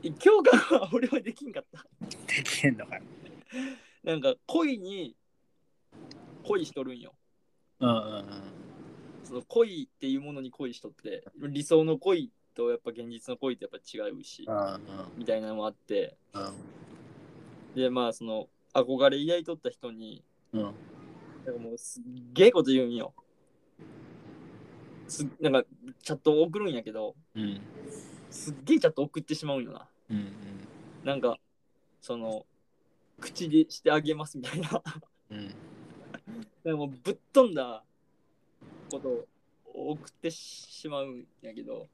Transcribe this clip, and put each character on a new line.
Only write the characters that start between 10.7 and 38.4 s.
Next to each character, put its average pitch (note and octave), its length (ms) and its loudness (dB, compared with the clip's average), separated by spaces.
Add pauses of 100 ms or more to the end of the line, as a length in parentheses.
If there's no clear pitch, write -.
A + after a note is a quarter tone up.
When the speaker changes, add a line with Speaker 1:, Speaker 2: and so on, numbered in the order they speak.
Speaker 1:
し - 60 -18
と A2 100 -14
っ - 20 -20
て、 - 320 -10 (120)
理 C#3+ 280 -6
想 D#3+ 200 8
の D#3 140 2
恋 F3 320 2 (240)
と A#2+ 160 0
や A#2 60 0
っ - 20 -4
ぱ - 120 -8
現 A#2 180 -12
実 A#2 240 -10
の B2 40 -6
恋 C3 180 -2
っ - 40 -20
て - 60 -14
や - 40 -10
っ - 20 -12
ぱ G#2 80 -16
違 G#2 320 -8
う - 120 -12
し、 - 240 -16
Speaker 2:
う A2 60 -4
ん G#2+ 40 0
う G2 200 -2
ん。 G2+ 40 -10 (360)
Speaker 1:
み A#2+ 80 -10
た A2 120 0
い A2 40 0
な A2 80 -6
の A2 80 -6
も G#2+ 100 -4
あ G#2+ 40 -2
っ G#2 40 -14
て、 - 420 -4 (160)
Speaker 2:
う G2+ 80 -10
ん。 G2 140 -8 (1200)
Speaker 1:
で、 B2+ 160 2
ま B2 180 0
あ、 A2+ 40 -2
そ A#2 120 -10
の、 A2 240 -6 (240)
憧 C3 360 6
れ C#3 160 4
抱 F3 160 2
い D#3+ 40 -8
と E3+ 100 -4
っ - 20 -16
た C3 140 -6
人 B2 200 -12
に、 A2 320 -14 (300)
Speaker 2:
う A2 60 -2
ん。 G#2+ 40 0
Speaker 1:
な G2+ 60 -4 (840)
ん - 20 -6
か A#3+ 60 -8
も - 120 -10
う A#2+ 60 -10
す - 220 -14
っ - 20 -14 (300)
げ F#3+ 140 10
え A#3+ 60 12
こ F3 100 4
と C3 80 4
言 C3 140 6
う - 20 -2
ん A#2+ 80 -4
よ。 A#2 180 -6 (2000)
す-、 - 180 -6 (140)
な D3+ 100 4
ん - 20 2
か、 C3 120 6 (380)
チ - 100 -6
ャ D#3 40 -4
ッ - 20 -12
ト D#3 140 4
を D3+ 100 8
送 E3+ 180 0
る G3+ 100 0
ん - 20 -2
や A#2+ 100 -4
け G#2+ 100 -10
ど、 G#2+ 240 -6 (180)
Speaker 2:
う A2 60 -6
ん。 G2+ 200 -4 (680)
Speaker 1:
す - 220 -10
っ - 20 -6 (100)
げ C#4 100 6
え D#4 40 6
チ - 80 4
ャ D#3+ 40 8
ッ - 20 -8
ト C3+ 100 -2
送 D3 180 -4
っ - 20 -10
て - 120 -4
し D3 100 -10
ま D3 100 -2
う C3+ 60 -2
ん A#2+ 40 -6
よ - 80 -12
な。 - 160 -18 (220)
Speaker 2:
う A2+ 40 -6
ん - 20 0
う G#2 40 -2
ん。 G2+ 80 -8 (760)
Speaker 1:
な C#3 100 0
ん C3+ 60 -4
か、 A#2 180 0 (600)
そ A#2+ 160 -8
の、 A2+ 300 -8 (760)
口 - 280 -8
で D#3 200 8
し - 120 -12
て D#3 100 6
あ D3+ 100 4
げ D3+ 140 -2
ま D#3 120 -6
す D3+ 120 -12
み B2 60 -10
た B2+ 120 -6
い F3 40 -2
な。 D#3 220 -2 (480)
Speaker 2:
う G#2+ 40 -14
ん。 G2+ 200 -12 (1120)
Speaker 1:
な E3 80 -2
ん - 20 0
か - 20 -4
も D3 80 -4
う C#3 40 -6
ぶ C3+ 240 -6
っ - 40 -4 (160)
飛 B3+ 180 10
ん F3 40 -6
だ B2 300 -6 (1040)